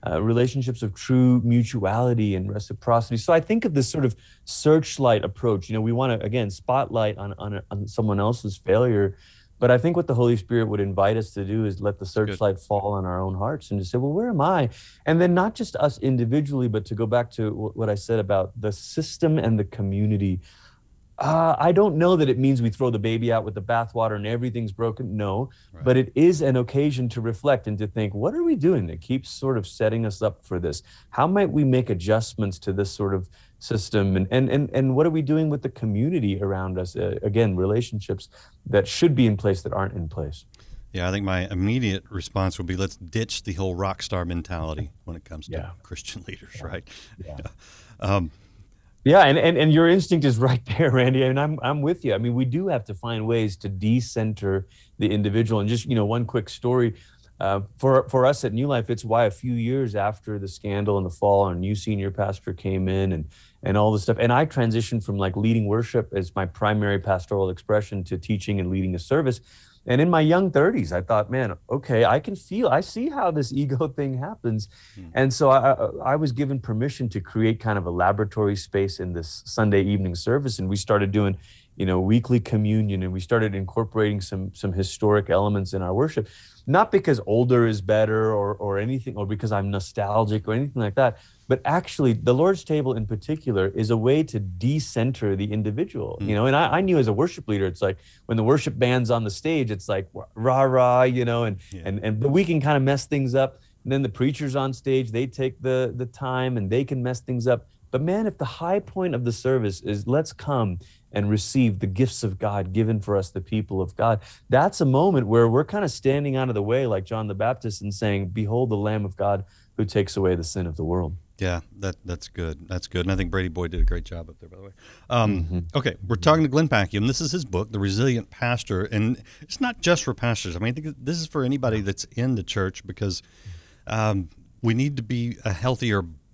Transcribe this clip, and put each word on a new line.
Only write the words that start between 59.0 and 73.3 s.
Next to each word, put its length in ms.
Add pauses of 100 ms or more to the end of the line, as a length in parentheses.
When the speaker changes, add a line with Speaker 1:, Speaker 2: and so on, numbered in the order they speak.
Speaker 1:
why 220
a 40
few 240
years 400
after 440
the 100
scandal 480
and 80
the 60
fall, 340
our 100
new 200
senior 380
pastor 420
came 340
in 240
and, 140 (380)
and 120
all 160
this 120
stuff. 160
And 120
I 140
transitioned 580
from, 140
like, 180
leading 300
worship 480
as 200
my 120
primary 540
pastoral 500
expression 540
to 120
teaching 440
and 100
leading 240
a 60
service. 400 (460)
And 140
in 80
my 140
young 280
thirties, 440
I 80
thought, 280
"Man, 220 (160)
okay, 380
I 120
can 180
feel, 320
I 120
see 300
how 200